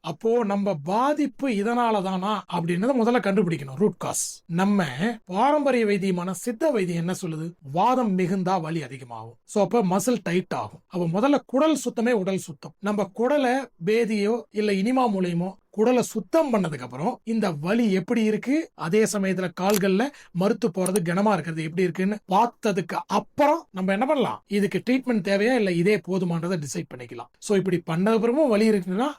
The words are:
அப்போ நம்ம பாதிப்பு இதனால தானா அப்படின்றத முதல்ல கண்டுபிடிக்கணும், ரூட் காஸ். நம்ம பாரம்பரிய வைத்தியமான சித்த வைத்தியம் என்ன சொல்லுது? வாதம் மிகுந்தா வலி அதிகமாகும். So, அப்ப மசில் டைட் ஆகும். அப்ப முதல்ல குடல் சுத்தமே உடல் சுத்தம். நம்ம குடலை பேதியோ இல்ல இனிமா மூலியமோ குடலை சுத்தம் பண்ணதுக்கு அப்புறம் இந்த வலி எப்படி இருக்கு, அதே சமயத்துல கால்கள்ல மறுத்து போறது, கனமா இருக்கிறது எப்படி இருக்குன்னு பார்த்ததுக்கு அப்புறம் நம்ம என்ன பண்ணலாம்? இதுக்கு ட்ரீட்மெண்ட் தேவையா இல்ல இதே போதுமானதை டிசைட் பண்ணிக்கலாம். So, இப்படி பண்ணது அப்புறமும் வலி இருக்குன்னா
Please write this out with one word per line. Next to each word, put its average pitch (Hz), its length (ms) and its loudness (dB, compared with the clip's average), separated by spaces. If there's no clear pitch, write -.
அப்போ 220 200 -4
நம்ம 202 180 0
பாதிப்பு 277 640 0
இதனால 233 380 0
தானா 190 240 -2
அப்படின்றத 175 460 0
முதல்ல 240 260 4
கண்டுபிடிக்கணும், 165 560 0
ரூட் - 220 0
காஸ். - 180 -4
நம்ம 196 260 2
பாரம்பரிய 262 580 2
வைத்தியமான 185 440 0
சித்த 247 320 0
வைத்தியம் 175 280 -2
என்ன 180 160 -2
சொல்லுது? 160 260 -6
வாதம் 233 420 2
மிகுந்தா 185 360 0
வலி 160 240 -4
அதிகமாகும். 120 480 -14
So, 214 140 0
அப்ப 233 160 2
மசில் 202 360 2
டைட் 175 340 -2
ஆகும். - 200 -12
அப்ப 175 220 -2
முதல்ல 269 260 2
குடல் 302 320 2
சுத்தமே 240 380 0
உடல் 185 260 -2
சுத்தம். - 260 -16
நம்ம 208 200 -2
குடலை 254 340 2
பேதியோ 220 440 2
இல்ல 208 120 2
இனிமா 254 320 2
மூலியமோ 180 380 -2
குடலை 247 260 4
சுத்தம் 302 400 0
பண்ணதுக்கு 160 340 -2
அப்புறம் 143 280 -4
இந்த 220 140 0
வலி 226 200 2
எப்படி 240 300 0
இருக்கு, 233 260 0
அதே 214 180 4
சமயத்துல 190 320 0
கால்கள்ல 196 440 2
மறுத்து 220 360 0
போறது, 185 220 0
கனமா 202 280 2
இருக்கிறது 160 320 -6
எப்படி 180 180 0
இருக்குன்னு 190 320 -2
பார்த்ததுக்கு 202 640 0
அப்புறம் 302 420 0
நம்ம 185 180 0
என்ன 240 140 0
பண்ணலாம்? 196 300 0
இதுக்கு 196 280 0
ட்ரீட்மெண்ட் 240 440 0
தேவையா 208 300 2
இல்ல 190 120 0
இதே 202 160 4
போதுமானதை 175 580 -2
டிசைட் 151 280 -8
பண்ணிக்கலாம். 120 380 -14
So, 214 160 0
இப்படி 175 180 0
பண்ணது 196 280 2
அப்புறமும் 240 360 2
வலி 220 180 4
இருக்குன்னா 196 460 0